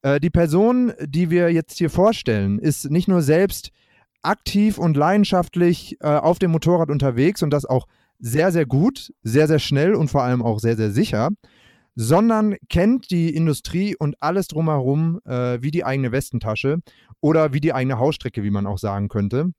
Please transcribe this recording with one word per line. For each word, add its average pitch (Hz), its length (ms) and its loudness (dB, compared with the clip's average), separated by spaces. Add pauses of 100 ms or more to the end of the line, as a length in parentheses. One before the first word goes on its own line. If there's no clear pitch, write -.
Äh, 139 160 2
die 160 100 0
Person, 202 680 2
die 156 300 -2
wir 175 200 2
jetzt 165 280 -2
hier 165 120 0
vorstellen, 110 680 0
ist 151 320 -2
nicht 170 180 0
nur 180 140 2
selbst 160 480 0 (520)
aktiv 202 560 0
und 160 180 0
leidenschaftlich, 175 1040 0
äh, - 60 -6
auf 151 320 2
dem 175 120 0
Motorrad 165 400 2
unterwegs 143 520 0
und 156 80 0
das 143 140 0
auch 123 220 -2 (320)
sehr, 151 340 0
sehr 165 120 2
gut, 143 480 0 (100)
sehr, 139 260 2
sehr 156 100 4
schnell 147 360 0
und 156 140 0
vor 143 140 0
allem 123 200 0
auch 110 180 -2
sehr, 117 160 0
sehr 107 140 0
sicher, 127 400 0 (640)
sondern 208 640 2 (120)
kennt 214 420 0
die 165 240 0
Industrie 165 640 -2
und 147 220 -4
alles 180 280 -2
drumherum, 156 760 -2
äh, 123 380 -4
wie 143 80 -4
die 160 140 -4
eigene 131 280 -2
Westentasche 131 680 -4 (420)
oder 156 320 2
wie 143 80 -2
die 156 120 0
eigene 127 260 -2
Hausstrecke, 123 440 -2
wie 101 80 -2
man 101 160 -2
auch 98 120 -6
sagen 101 300 -4
könnte. 117 500 -2